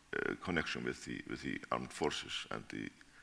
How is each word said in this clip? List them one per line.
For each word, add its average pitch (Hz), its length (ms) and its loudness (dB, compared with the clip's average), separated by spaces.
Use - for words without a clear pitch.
uh, - 280 2
connection 82 420 2
with 62 200 0
the, 58 240 -2
with 60 140 -2
the 62 180 0
armed 64 220 2
forces - 580 2
and 55 200 -2
the 52 180 -2